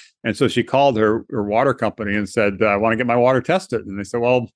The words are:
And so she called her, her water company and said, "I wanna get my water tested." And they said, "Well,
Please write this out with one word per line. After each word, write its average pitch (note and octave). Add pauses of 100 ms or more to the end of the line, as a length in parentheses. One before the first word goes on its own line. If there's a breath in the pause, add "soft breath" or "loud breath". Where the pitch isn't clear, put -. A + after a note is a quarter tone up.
(240 loud breath)
And A2
so C3+
she A#2
called C3+
her, A2
her A2
water A#2
company G#2
and G#2
said, G2+
"I G#2
wanna A2+
get A#2+
my A#2+
water B2
tested." D#3+
And G2+
they G2+
said, A#2+
"Well, A#2+